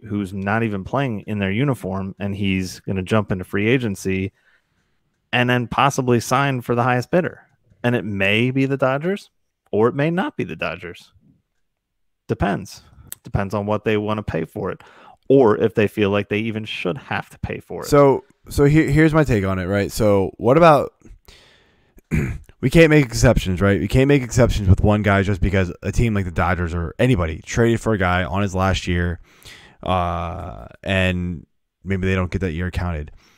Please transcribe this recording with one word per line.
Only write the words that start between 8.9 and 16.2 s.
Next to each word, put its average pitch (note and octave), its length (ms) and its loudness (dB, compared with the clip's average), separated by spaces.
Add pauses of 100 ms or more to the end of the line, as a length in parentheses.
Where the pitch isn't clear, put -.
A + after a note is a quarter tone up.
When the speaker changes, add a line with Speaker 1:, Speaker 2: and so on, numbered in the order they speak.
Speaker 1:
or G#2+ 160 4
it B2 80 -2
may C#3+ 140 0
not F3 280 -4
be B2 60 -4
the F2+ 120 -10
Dodgers. F2+ 560 -10 (1160)
Depends. E3 540 -4 (420)
Depends G2+ 300 -4
on G2+ 120 -4
what G#2+ 180 -2
they G#2+ 140 0
wanna G#2+ 260 -4
pay - 220 -6
for G2 260 -8
it, - 100 -14 (460)
or B2+ 300 6
if G#2+ 180 0
they G#2 120 2
feel G2+ 220 0
like G2+ 200 -2